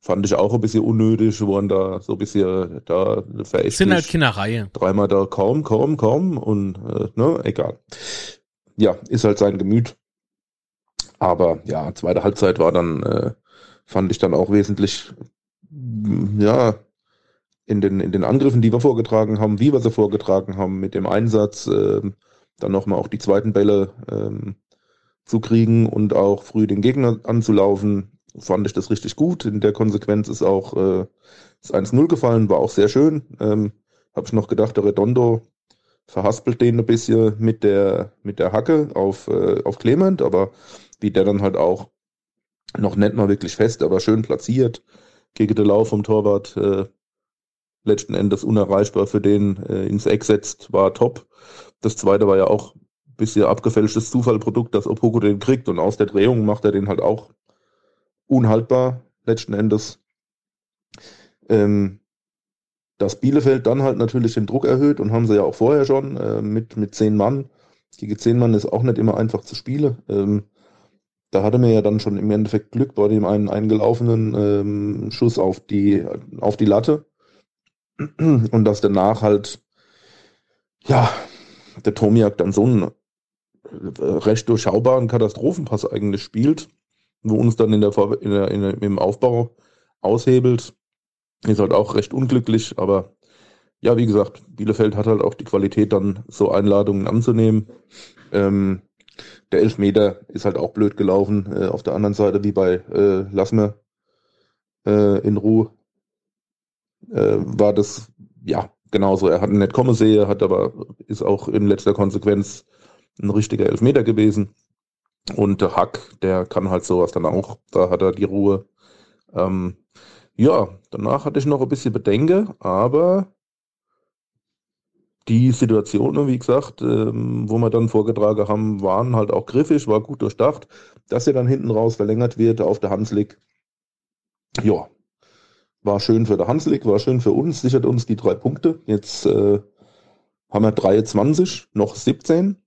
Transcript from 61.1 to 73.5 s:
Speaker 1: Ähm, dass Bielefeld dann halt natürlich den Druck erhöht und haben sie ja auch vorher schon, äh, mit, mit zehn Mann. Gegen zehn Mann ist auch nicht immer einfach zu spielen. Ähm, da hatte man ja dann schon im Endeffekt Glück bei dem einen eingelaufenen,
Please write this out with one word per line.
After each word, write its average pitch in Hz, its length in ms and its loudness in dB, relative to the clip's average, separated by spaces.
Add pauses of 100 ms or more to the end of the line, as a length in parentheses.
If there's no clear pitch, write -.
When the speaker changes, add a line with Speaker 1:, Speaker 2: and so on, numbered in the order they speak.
Speaker 1:
Ähm, 104 520 2 (960)
dass 98 220 -4
Bielefeld 135 480 2
dann 135 160 0
halt 131 140 0
natürlich 113 360 0
den 107 140 -2
Druck 123 180 -2
erhöht 143 340 2
und 107 120 -2
haben 117 160 0
sie 104 80 4
ja 101 80 4
auch 87 100 -2
vorher 139 320 2
schon, 135 320 -2
äh, 107 240 -4
mit, 110 340 -6
mit 104 200 -6
zehn 107 220 2
Mann. 135 340 0 (460)
Gegen 104 200 -8
zehn 117 220 2
Mann 120 160 4
ist 104 100 0
auch 110 160 -2
nicht 123 160 0
immer 113 200 0
einfach 113 240 -2
zu - 120 -20
spielen. 135 560 -4
Ähm, 101 360 -2 (840)
da 98 140 0
hatte 110 160 2
man 123 100 4
ja 110 140 4
dann 104 160 0
schon 101 180 -4
im 104 140 -2
Endeffekt 107 400 -2
Glück 131 240 -4
bei 104 140 2
dem 107 160 2
einen 104 220 0
eingelaufenen, 110 840 0